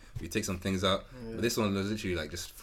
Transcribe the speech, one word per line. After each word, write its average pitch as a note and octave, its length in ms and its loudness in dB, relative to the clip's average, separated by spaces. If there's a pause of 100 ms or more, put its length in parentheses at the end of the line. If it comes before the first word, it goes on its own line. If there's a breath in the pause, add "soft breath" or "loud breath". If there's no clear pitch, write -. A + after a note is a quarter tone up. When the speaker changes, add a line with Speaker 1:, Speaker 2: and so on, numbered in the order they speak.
(200 loud breath)
Speaker 1:
we'd E2 100 -4
take G#2 140 0
some F#2 140 -2
things F#2+ 260 0
out. F#2+ 220 4 (200)
Speaker 2:
Yeah. A2+ 80 -6
Speaker 1:
But F#2 80 -2
this A#2 140 2
one G#2 180 4
was G2 160 2
literally, G2+ 240 0
like, D#2 160 -2
just, F2+ 220 -8 (100)